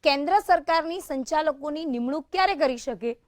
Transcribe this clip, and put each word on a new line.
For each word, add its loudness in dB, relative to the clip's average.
કેન્દ્ર 2
સરકારની 2
સંચાલકોની -2
નિમણૂક -2
ક્યારે 2
કરી 2
શકે -6